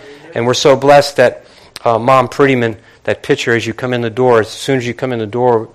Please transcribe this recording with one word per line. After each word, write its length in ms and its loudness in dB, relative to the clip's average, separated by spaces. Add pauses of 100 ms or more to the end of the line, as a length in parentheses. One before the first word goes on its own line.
(340)
And 140 -4
we're 80 2
so 200 2
blessed 420 4
that, 280 0 (380)
uh, 160 0
Mom 280 2
Prettyman, 500 0 (260)
that 180 -4
picture 340 -2
as 100 -2
you 80 -6
come 200 -6
in 80 -2
the 80 -4
door, 320 2
as 80 -6
soon 300 -4
as 80 -6
you 60 -6
come 200 -8
in 60 -6
the 80 -6
door, 480 -2